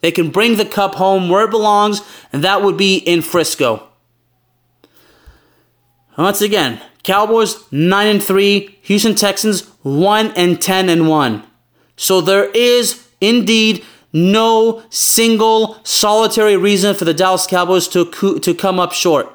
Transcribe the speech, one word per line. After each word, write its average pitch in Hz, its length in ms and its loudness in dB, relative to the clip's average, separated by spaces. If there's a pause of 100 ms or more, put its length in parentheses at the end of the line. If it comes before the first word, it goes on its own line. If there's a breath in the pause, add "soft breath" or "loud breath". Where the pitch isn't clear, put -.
They 170 100 0
can 170 180 -2
bring 214 260 0
the 208 100 0
cup 196 300 -4
home 185 340 0
where 196 160 2
it 214 60 -4
belongs, 208 500 0 (300 loud breath)
and 143 120 -4
that 196 200 0
would 196 140 0
be 190 200 2
in 170 240 0
Frisco. 143 600 -2 (2250 soft breath)
Once 196 240 -2
again, 185 380 -2 (240)
Cowboys 214 540 0 (120)
nine 185 380 0
and 202 160 0
three, 202 600 0
Houston 208 300 0
Texans 208 500 -2 (180)
one 196 560 0
and 175 240 0
ten 185 260 -2
and 165 220 2
one. 131 340 -2 (540)
So 190 240 0
there 196 300 0
is 240 560 0 (120)
indeed 220 640 0 (300 loud breath)
no 220 760 2
single 220 920 0
solitary 214 720 0
reason 196 400 2
for 196 80 -6
the 165 100 0
Dallas 185 320 0
Cowboys 180 440 0
to 175 160 0
co-, 196 320 -4
to 170 160 -2
come 185 260 -2
up 175 140 -2
short. 151 420 -2